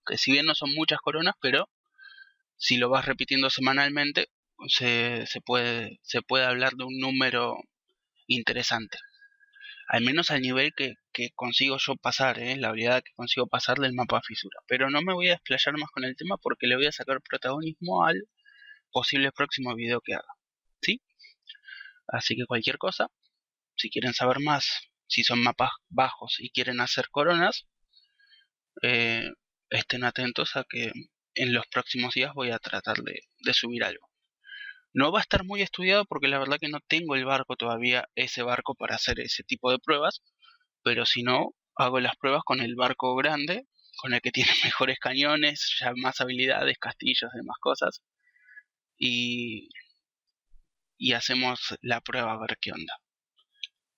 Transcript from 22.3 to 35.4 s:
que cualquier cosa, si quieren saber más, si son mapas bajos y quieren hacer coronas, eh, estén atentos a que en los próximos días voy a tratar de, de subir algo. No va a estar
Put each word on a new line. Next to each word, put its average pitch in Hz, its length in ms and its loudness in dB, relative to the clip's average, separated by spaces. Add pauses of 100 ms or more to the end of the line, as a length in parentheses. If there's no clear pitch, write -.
que 123 100 -4
cualquier 120 320 -2
cosa, - 320 -2 (640)
si 117 140 -2
quieren 120 240 -2
saber 127 260 2
más, 147 500 -2 (180)
si - 160 2
son 120 180 2
mapas 123 300 2 (180)
bajos 123 500 0
y 123 120 -12
quieren 123 300 -2
hacer - 280 -2
coronas, 170 560 2 (1160)
eh, 117 460 2 (400)
estén 123 340 -2
atentos 123 520 -2
a 135 140 -2
que 117 220 -6 (440)
en 123 180 0
los 113 140 0
próximos 123 460 -2
días 139 200 0
voy 127 180 -4
a 113 80 -4
tratar - 380 -4
de, - 240 -8 (180)
de 123 140 0
subir 120 300 -2
algo. 92 240 -6 (840)
No 147 180 4
va 208 80 4
a - 20 4
estar 190 220 2